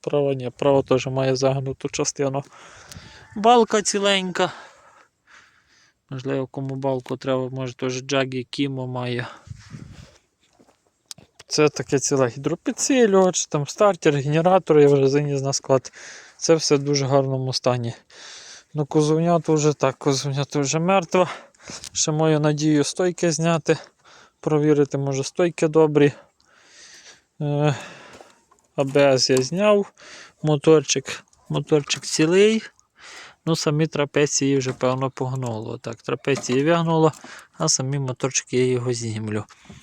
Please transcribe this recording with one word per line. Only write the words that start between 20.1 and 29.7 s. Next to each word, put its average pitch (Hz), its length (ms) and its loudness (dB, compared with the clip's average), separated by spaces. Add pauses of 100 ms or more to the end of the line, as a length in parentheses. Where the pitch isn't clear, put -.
то - 140 -6
вже 143 200 -2
мертва. 180 500 0 (640)
Ще - 180 -2
маю 156 280 2
надію 151 440 2
стойки 180 480 -2
зняти, 160 460 0 (640)
провірити, 147 580 2
може, 139 260 -4
стойки 170 440 -2
добрі. 151 440 4 (1300)
Е, 147 340 0 (1000)
А 143 80 0
Б 139 300 4
С 131 200 2
я 131 80 4
зняв, 196 520 0 (500)